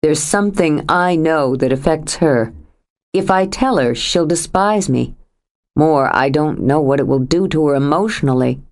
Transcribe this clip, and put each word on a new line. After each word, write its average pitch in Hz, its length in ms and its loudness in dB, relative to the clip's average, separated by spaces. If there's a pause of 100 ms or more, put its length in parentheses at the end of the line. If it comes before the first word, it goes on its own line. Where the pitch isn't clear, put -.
There's 156 180 2
something 196 640 0
I 180 280 0
know 156 400 0
that 131 160 0
affects 156 460 -2
her. 131 360 0 (600)
If 190 180 0
I 190 160 2
tell 247 300 0
her, 123 180 0
she'll 170 320 -2
despise 190 600 0
me. 127 280 -2 (600)
More, 151 400 2
I 135 140 2
don't 151 320 -2
know 139 180 2
what 139 200 0
it 135 80 0
will 135 120 0
do 165 280 0
to 156 200 0
her 143 80 2
emotionally. 139 840 0 (100)